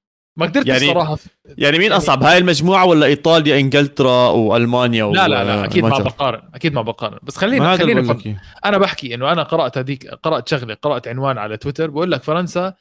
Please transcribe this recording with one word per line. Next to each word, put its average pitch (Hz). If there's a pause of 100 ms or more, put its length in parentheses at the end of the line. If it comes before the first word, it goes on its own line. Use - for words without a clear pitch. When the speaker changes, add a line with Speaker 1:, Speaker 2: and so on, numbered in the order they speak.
(380)
Speaker 1:
ما 165
قدرت 277
Speaker 2:
يعني 131
Speaker 1:
الصراحة. 151 (260)
Speaker 2:
يعني 143
مين 185
Speaker 1:
يعني 196
Speaker 2:
أصعب؟ 147
هاي 165
المجموعة 180
ولا 151
إيطاليا، 147
إنجلترا 135
وألمانيا 117
Speaker 1:
لا، 175
لا، -
لا، 104
أكيد -
ما 113
Speaker 2:
وإنجلترا؟ 120
Speaker 1:
بقارن، 127
أكيد 151
ما 131
بقارن. 110
بس -
خلينا، 208
Speaker 2:
ما 180
هذا 180
Speaker 1:
خلينا -
Speaker 2:
اللي 123
بقول 120
Speaker 1:
نفهم. 107
Speaker 2:
لك 98
إياه. -
Speaker 1:
أنا 202
بحكي 143
إنه 135
أنا 165
قرأت 160
هذيك، 131
قرأت 147
شغلة، 120
قرأت 127
عنوان 131
على 107
تويتر 151
بيقول 165
لك: 139
"فرنسا، 175